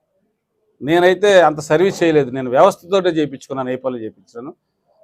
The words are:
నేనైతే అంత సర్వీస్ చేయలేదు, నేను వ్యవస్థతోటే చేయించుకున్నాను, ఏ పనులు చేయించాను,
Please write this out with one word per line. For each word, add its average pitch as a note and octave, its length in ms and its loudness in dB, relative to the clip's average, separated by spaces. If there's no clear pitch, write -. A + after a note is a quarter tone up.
నేనైతే F3+ 580 4
అంత D3+ 200 2
సర్వీస్ F3 420 -2
చేయలేదు, D3+ 280 2
నేను B2+ 200 -8
వ్యవస్థతోటే F3+ 580 0
చేయించుకున్నాను, C#3 600 -6
ఏ B2+ 60 -4
పనులు B2+ 240 -8
చేయించాను, A2 540 -16